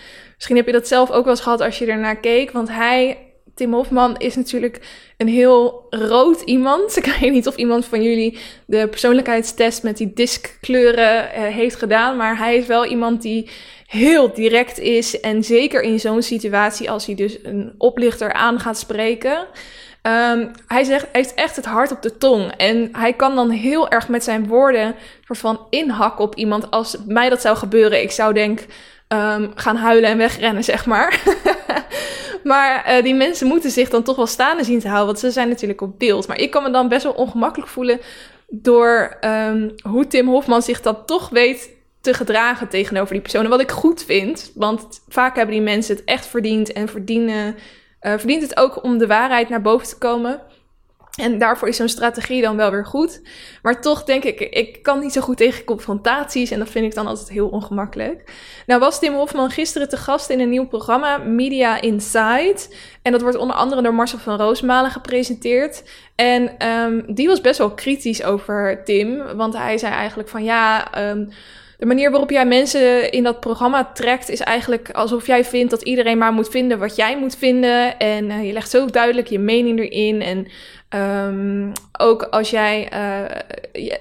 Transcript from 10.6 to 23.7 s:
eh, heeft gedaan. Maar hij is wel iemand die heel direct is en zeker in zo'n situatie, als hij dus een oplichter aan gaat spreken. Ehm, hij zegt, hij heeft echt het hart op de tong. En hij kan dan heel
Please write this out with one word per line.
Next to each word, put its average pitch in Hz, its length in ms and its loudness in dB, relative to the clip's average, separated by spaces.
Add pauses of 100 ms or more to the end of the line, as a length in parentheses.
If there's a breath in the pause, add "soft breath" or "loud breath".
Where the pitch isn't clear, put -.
eh, 220 100 -6
heeft 226 340 -2
gedaan. 233 400 2
Maar 220 220 -2
hij 233 180 2
is 240 100 0
wel 240 200 2
iemand 233 360 -2
die 220 280 -6 (360 loud breath)
heel 262 480 4
direct 226 440 2
is 233 420 0
en 214 240 0
zeker 247 380 2
in 220 180 0
zo'n 220 220 0
situatie, 214 680 -2
als 208 160 -6
hij 208 80 -6
dus 202 280 -4
een 202 360 -8
oplichter 233 540 0
aan 233 280 0
gaat 220 180 -6
spreken. 233 680 -4 (560 loud breath)
Ehm, 233 440 0 (200)
hij 254 180 2
zegt, 269 180 0
hij 254 180 -2
heeft 262 140 -2
echt - 220 -2
het 262 80 -8
hart 247 280 0
op 240 100 -12
de 233 160 -4
tong. 220 380 2
En 226 360 2
hij 233 200 0
kan 269 220 2
dan 240 160 2
heel 262 380 0